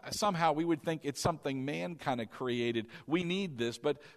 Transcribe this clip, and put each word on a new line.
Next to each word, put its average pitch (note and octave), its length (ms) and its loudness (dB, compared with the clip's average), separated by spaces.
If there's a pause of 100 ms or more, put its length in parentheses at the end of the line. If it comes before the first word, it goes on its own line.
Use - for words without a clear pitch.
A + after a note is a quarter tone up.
(120)
somehow E3+ 420 4
we D#3 100 2
would E3+ 180 2
think D#3+ 220 -2
it's C#3 180 -4
something C#3+ 440 0
man E3+ 300 -4
kinda B2 300 -2
created. A#2+ 600 0 (180)
We E3+ 200 2
need F3 320 -2
this, A#2 200 -2
but C#3+ 240 0 (160)